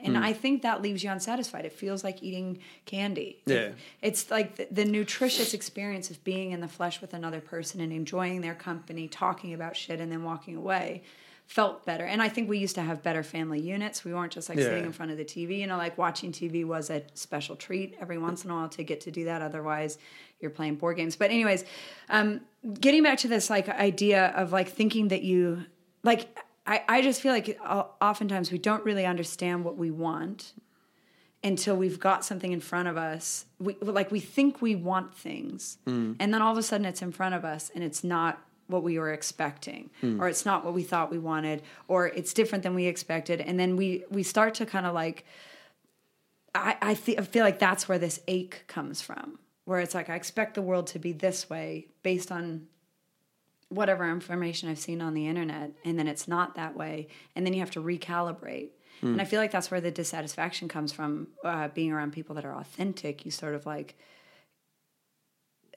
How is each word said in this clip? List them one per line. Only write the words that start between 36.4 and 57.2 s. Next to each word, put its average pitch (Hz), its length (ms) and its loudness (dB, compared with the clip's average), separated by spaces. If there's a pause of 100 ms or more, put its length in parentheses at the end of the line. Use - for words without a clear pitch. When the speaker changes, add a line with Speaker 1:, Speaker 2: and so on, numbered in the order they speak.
Speaker 1:
all 220 100 6
of 220 60 2
a 226 40 0
sudden 208 240 0
it's 185 160 -4
in 180 80 -4
front 185 240 -2
of 175 100 -2
us, 156 300 -6
and 175 80 -4
it's 156 220 -4
not 165 420 0 (200)
what 180 180 0
we 165 160 0
were 156 120 0
expecting, - 800 -6 (100)
Speaker 2:
Mm. 110 200 0
Speaker 1:
or 180 80 4
it's - 180 -2
not 190 180 2
what 170 80 -2
we 175 120 0
thought 165 260 0
we 170 80 -2
wanted, 156 420 -2 (280)
or 180 180 4
it's - 260 -4
different 220 300 2
than 185 100 0
we 180 140 2
expected. 165 540 -2
And 180 180 0
then 185 180 4
we, 185 340 0
we 196 120 0
start 220 320 4
to 226 100 -2
kinda, 185 280 -2
like, 165 320 -2 (1300)
I, 185 260 2
I 208 140 4
fe-, 233 240 0
I 208 40 0
feel 226 220 4
like 196 140 6
that's 190 300 4
where 185 100 4
this 170 300 -2
ache 185 400 -2
comes - 340 -8
from, - 380 -12 (240)
where 180 160 2
it's 175 120 -2
like, 170 160 -4
I 165 60 -4
expect 214 400 -2
the 202 80 -2
world 180 260 2
to 170 120 -8
be 170 100 -2
this 185 400 -2
way 160 380 -8 (160)
based 180 260 0
on 170 380 -6 (1000)
whatever 185 380 2
information 175 600 -4
I've 156 100 -4
seen 170 240 -4
on 160 120 -2
the 151 120 0
internet, 156 460 -4 (120)
and 165 140 0
then 156 80 2
it's 151 220 -4
not 175 260 0
that 160 220 -8
way, 156 320 -8 (260)